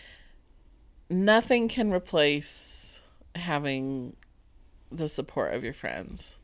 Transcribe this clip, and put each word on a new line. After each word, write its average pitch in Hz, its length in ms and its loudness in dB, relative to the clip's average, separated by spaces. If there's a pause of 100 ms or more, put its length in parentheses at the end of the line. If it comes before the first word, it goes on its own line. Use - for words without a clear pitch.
(1120)
nothing 226 580 4
can 214 240 0
replace - 1080 0 (340)
having 139 800 -4 (760)
the 165 180 -4
support 107 460 -4
of 123 100 -6
your - 80 -6
friends. - 720 -10